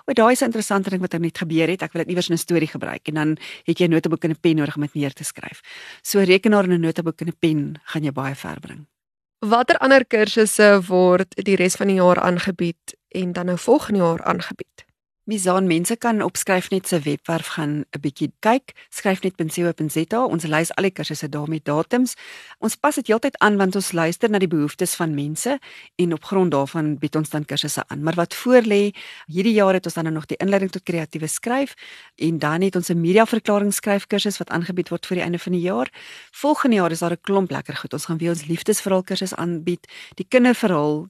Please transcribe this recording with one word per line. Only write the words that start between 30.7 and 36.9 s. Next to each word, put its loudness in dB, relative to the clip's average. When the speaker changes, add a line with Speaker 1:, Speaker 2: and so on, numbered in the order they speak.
Speaker 1:
tot -12
kreatiewe -6
skryf -6
en -2
dan 0
het 0
ons -2
'n 0
mediaverklaring 2
skryfkursus -2
wat -10
aangebied -4
word -6
voor -6
die -2
einde -4
van -6
die 0
jaar. -2
Volgende 0
jaar 2